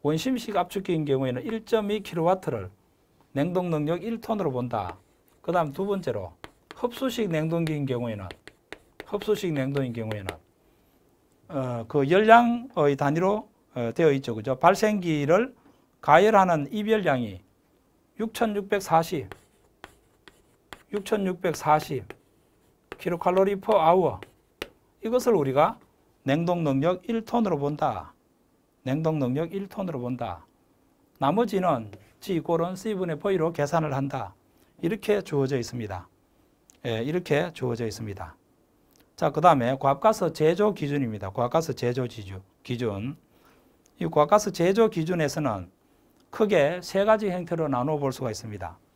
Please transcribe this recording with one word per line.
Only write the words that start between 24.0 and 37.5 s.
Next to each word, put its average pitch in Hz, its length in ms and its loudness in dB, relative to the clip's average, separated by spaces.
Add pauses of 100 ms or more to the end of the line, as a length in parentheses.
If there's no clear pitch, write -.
이것을 240 300 2
우리가 147 440 2 (440)
냉동 170 420 2
능력 151 440 0
일 226 160 -2
톤으로 208 340 0
본다. 143 540 -2 (680)
냉동 156 360 -2
능력 143 340 -2
일 196 160 -8
톤으로 175 320 -8
본다. 120 460 -8 (720)
나머지는 185 720 0 (300)
G 175 200 -2
꼴은 170 340 -2
C분의 185 440 -4
V로 175 340 0
계산을 147 420 0
한다. 135 400 -4 (460)
이렇게 202 420 0
주어져 139 360 0
있습니다. 107 500 -8 (800)
예, 117 160 -2
이렇게 165 500 -2